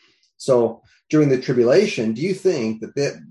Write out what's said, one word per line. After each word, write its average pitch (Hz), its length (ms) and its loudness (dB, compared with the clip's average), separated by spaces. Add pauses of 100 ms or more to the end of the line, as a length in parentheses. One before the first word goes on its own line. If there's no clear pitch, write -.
(360)
So 117 460 0 (280)
during 151 200 4
the 127 100 2
tribulation, 123 720 0
do 113 100 -6
you 190 120 -4
think 120 460 -2
that, 110 160 -12
that, 139 180 -4 (160)